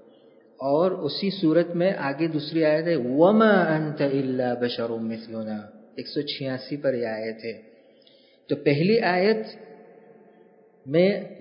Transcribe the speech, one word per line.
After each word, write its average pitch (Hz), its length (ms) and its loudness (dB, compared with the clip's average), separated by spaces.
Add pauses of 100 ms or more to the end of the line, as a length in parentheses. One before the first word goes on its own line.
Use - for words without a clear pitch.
(580)
اور 151 340 2
اسی 185 380 -4 (120)
صورت 170 340 2
میں 180 220 2
آگے 143 300 -4
دوسری 156 380 -2
آیت 156 220 2
ہے، 170 80 2
"وما 170 800 4
انت 151 260 -4
الا 127 520 0
بشر 120 360 -4
مِثْلُنَا"، 113 680 -8 (380)
ایک 127 120 -10
سو 147 140 -4
چھیاسی 135 560 -8
پر 139 160 0
یہ 120 140 -2
آیت 110 380 -8
ہے۔ 104 160 -10 (840)
تو 147 80 -2
پہلی 165 440 2
آیت 202 460 2 (1400)
میں 180 360 2 (200)